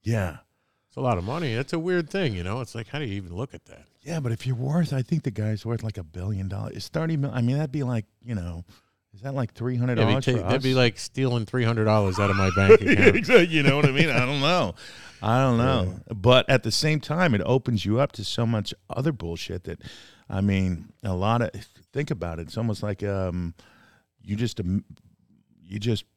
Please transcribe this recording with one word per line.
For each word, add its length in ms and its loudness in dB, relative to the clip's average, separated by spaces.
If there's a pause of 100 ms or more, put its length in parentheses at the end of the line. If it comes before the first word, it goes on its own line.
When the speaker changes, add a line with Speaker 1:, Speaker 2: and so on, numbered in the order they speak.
Speaker 1:
Yeah. 360 -2 (500)
Speaker 2:
It's 80 -18
a 40 -10
lot 180 0
of 60 -6
money. 300 -4
That's 180 -4
a 60 -2
weird 320 -2
thing, 240 -2
you 80 -6
know? 180 -6
It's 140 -12
like, 140 -10
how 100 -8
do 60 -6
you 100 -6
even 200 -10
look 200 -8
at 120 -20
that? 180 -20 (180)
Speaker 1:
Yeah, 160 -6
but 140 -4
if 140 -6
you're 100 -2
worth, 360 -2
I 100 -2
think 200 -2
the 80 -2
guy's 340 -4
worth, 200 -4
like, 140 -6
a 40 -10
billion 460 -6
dollars. 280 -8
It's 120 -12
thirty 280 -2
mil-, 160 -2
I 100 -2
mean, 140 2
that'd 140 -2
be 140 -6
like, 220 -4 (180)
you 100 -8
know, 300 -8 (500)
is 80 -20
that, 120 -10
like, 200 -4
Speaker 2:
Yeah, 40 -20
Speaker 1:
three 180 -2
hundred 200 0
dollars 300 2
Speaker 2:
it'd 0 -
be 60 2
ta-, 60 2
Speaker 1:
for 100 -2
Speaker 2:
that'd 140 2
be 100 2
Speaker 1:
us? 40 2
Speaker 2:
like 220 4
stealing 480 -2
three 180 -2
hundred 200 2
dollars 340 4
out 120 4
of 60 2
my 160 4
Speaker 1:
<laughs> 40 0
Speaker 2:
bank 240 10
account. 360 4
Speaker 1:
Exactly, 380 4
you 80 4
know 140 4
what 100 2
I 60 6
mean? 160 2
I 160 2
don't 160 0
know. 340 2 (480)
I 200 2
don't 160 2
know. 240 2 (260)
Speaker 2:
Yeah. 60 -8
Speaker 1:
But 340 4
at 140 4
the 100 -2
same 260 0
time, 360 0
it 100 2
opens 400 0
you 160 2
up 120 0
to 120 -10
so 220 -2
much 260 -2 (160)
other 240 -2
bullshit 520 -8
that, 180 -10 (480)
I 100 -2
mean, 520 0 (120)
a 100 -2
lot 280 0
of, 80 -2 (420)
think 180 -6
about 280 -6
it. 100 -10
It's 80 -12
almost 260 -4
like, 220 -6
um, 480 -4 (680)
you 120 -6
just, 260 -4
um, 240 -2 (760)
you 160 -12
just 260 -2 (120)